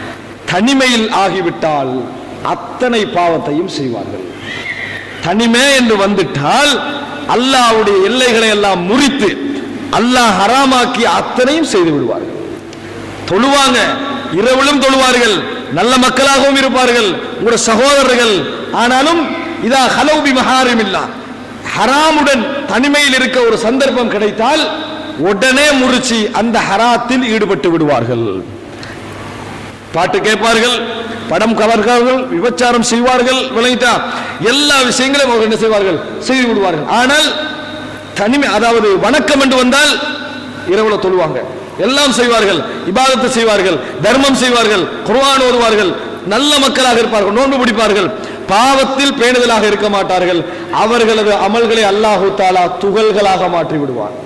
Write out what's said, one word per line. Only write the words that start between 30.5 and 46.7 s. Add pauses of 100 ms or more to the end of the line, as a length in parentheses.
படம்
கவர்வார்கள்,
விபச்சாரம்
செய்வார்கள்.
விளங்கிட்டா? (400)
எல்லா
விஷயங்களையும்
அவர்கள்
என்ன
செய்வார்கள், (200)
செய்து
விடுவார்கள்.
ஆனால் (800)
தனிமை,
அதாவது
வணக்கம்
என்று
வந்தால் (680)
இரவுல
தொழுவாங்க, (380)
எல்லாம்
செய்வார்கள், (340)
இபாதத்து
செய்வார்கள், (240)
தர்மம்
செய்வார்கள், (240)
குர்ஆன்
ஓதுவார்கள், (320)
நல்ல
மக்களாக